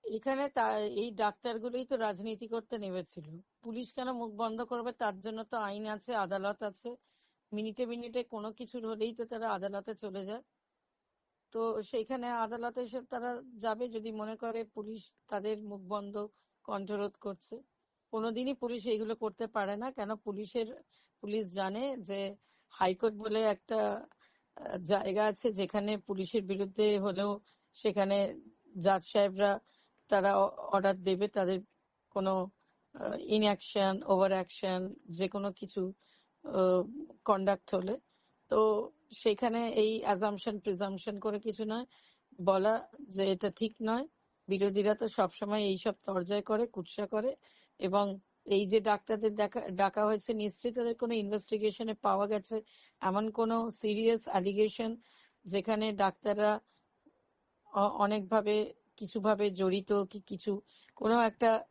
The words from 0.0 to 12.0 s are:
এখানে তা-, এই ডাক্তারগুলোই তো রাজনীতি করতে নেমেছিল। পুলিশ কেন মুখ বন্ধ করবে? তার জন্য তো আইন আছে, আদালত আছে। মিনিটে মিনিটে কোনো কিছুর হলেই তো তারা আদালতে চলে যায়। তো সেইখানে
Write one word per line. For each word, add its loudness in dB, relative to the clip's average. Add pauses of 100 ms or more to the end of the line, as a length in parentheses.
এখানে -2
তা-, 2
এই -2
ডাক্তারগুলোই -2
তো -2
রাজনীতি -4
করতে -6
নেমেছিল। -8 (220)
পুলিশ -8
কেন -4
মুখ -6
বন্ধ -4
করবে? -4
তার -4
জন্য -8
তো -6
আইন -4
আছে, -6
আদালত -2
আছে। -8 (580)
মিনিটে -4
মিনিটে -6
কোনো -8
কিছুর -10
হলেই -4
তো -6
তারা -4
আদালতে -4
চলে -8
যায়। -8 (1120)
তো 0
সেইখানে -4